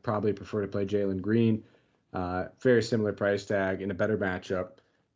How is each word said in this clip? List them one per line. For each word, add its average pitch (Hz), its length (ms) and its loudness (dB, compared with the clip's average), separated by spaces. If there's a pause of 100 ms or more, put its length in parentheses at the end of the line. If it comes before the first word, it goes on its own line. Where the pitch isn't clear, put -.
probably 104 300 0
prefer 104 280 -6
to 98 60 -4
play 101 180 -2
Jalen 98 360 -2
Green. 110 420 2 (500)
Uh, 90 320 -4 (160)
very 120 220 6
similar 107 300 0
price 101 320 0
tag 95 360 0
in 98 100 -4
a 92 40 -6
better 104 220 0
matchup 90 640 -4 (360)